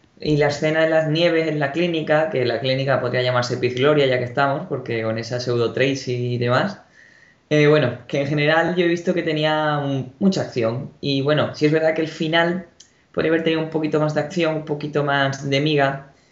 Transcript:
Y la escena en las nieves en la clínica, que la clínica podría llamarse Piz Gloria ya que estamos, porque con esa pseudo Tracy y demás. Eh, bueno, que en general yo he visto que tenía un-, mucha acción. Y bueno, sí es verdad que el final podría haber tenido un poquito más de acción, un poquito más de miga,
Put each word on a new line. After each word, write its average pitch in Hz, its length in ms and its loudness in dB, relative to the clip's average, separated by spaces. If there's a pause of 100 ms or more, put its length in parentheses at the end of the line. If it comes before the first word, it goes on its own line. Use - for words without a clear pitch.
(200)
Y 151 160 0
la 147 120 4
escena 160 360 0
en 160 60 2
las 160 180 2
nieves 165 400 2
en 151 100 -2
la 143 140 -2
clínica, 156 580 0
que 127 140 0
la 117 160 -2
clínica 131 400 0
podría 127 220 0
llamarse 123 340 0
Piz 123 180 -2
Gloria 143 320 4
ya 127 120 2
que 123 60 -4
estamos, 139 440 -2
porque 117 340 -4
con 113 160 -2
esa 120 220 -6
pseudo 117 320 0
Tracy 127 600 -2
y 120 40 -2
demás. 127 400 0 (720)
Eh, 151 180 4
bueno, 147 400 4
que 143 140 -2
en 139 80 -2
general 160 480 2
yo 180 80 2
he 170 40 2
visto 175 240 0
que 170 120 -2
tenía 156 540 0
un-, 139 420 -4
mucha 185 220 2
acción. 117 480 -4 (100)
Y 139 220 0
bueno, 139 340 0
sí 151 100 2
es 151 60 2
verdad 160 220 2
que 160 80 -2
el 156 60 -2
final 170 580 0 (460)
podría - 200 0
haber 165 100 2
tenido 160 180 0
un 156 100 -4
poquito 151 280 -2
más 151 160 0
de 147 60 0
acción, 160 340 -2
un 151 100 -6
poquito 147 380 -4
más 139 480 -2
de 139 100 2
miga, 147 460 0 (260)